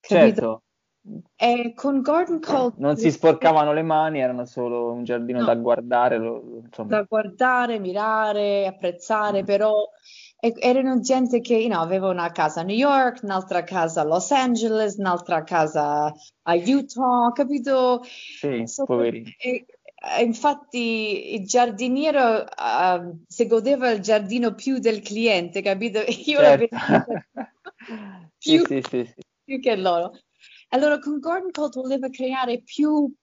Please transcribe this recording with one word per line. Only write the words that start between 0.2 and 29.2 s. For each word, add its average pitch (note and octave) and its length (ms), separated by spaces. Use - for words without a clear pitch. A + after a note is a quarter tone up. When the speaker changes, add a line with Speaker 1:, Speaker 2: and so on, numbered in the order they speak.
Speaker 2:
Certo. A2+ 200
Speaker 1:
E A#3+ 400
con C#4 240
Garden D#4+ 400
Cult B3+ 380
Speaker 2:
Non D3 180
si F#3+ 160
sporcavano D#3 600
le D#3 100
mani, D#3 380
erano B2 240
solo A#2+ 480
un A#2+ 120
giardino A#2+ 360
Speaker 1:
No. A#2 60
Speaker 2:
da A#2+ 80
guardare, A#2+ 640
lo, A#2 460
insomma. A2+ 240
Speaker 1:
Da G#3+ 140
guardare, A#3 760
mirare, G#3 880
apprezzare, G3 760
Speaker 2:
Mm. - 20
Speaker 1:
però, G#3 440
e-, A#3 180
erano C4 420
gente B3+ 400
che, A#3+ 140
you A3+ 140
know, F#3+ 120
aveva F#3 280
una F3+ 240
casa D#3+ 280
a - 40
New G3 120
York, C4 460
un'altra F#3+ 400
casa E3+ 380
a D3+ 40
Los E3+ 280
Angeles, A3 640
un'altra F3 480
casa D3+ 680
a E3+ 140
Utah, B3 760
capito? B3+ 680
Speaker 2:
Sì, - 640
Speaker 1:
So-, - 180
Speaker 2:
poverini. A#2 540
Speaker 1:
e, B3+ 260
e G#3 40
infatti A#3 1120
il F#3+ 120
giardiniere, B3 1000
ehm, F3 720
si - 180
godeva B3 440
il G#3+ 100
giardino G#3+ 540
più C4 240
del G#3+ 240
cliente, G3 600
capito? G3 440
<laughs> - 200
Io D4 140
Speaker 2:
Certo. C#4 400
Speaker 1:
lo - 240
vedevo A3+ 180
Speaker 2:
<laughs> G#3 1040
Sì, D#4 200
Speaker 1:
più, E4+ 80
Speaker 2:
sì, C3+ 160
sì, B2 220
sì. A#2 100